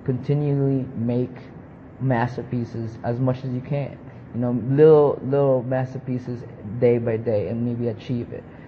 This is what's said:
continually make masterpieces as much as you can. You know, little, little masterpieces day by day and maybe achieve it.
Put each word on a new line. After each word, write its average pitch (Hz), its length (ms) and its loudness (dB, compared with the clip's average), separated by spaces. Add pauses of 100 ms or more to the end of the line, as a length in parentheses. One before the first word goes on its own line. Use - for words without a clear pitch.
continually 139 840 0 (100)
make 120 380 -2 (680)
masterpieces 120 1000 -2
as 120 160 -2
much 127 260 0
as 131 80 -6
you 123 80 -4
can. 143 380 -6 (360)
You 117 60 -4
know, 123 120 0
little, 143 720 8
little 135 400 2
masterpieces 127 760 -4 (380)
day 120 200 6
by 113 180 0
day 110 320 0
and 117 180 -2
maybe 117 220 -2
achieve 117 440 -6
it. - 120 -12 (240)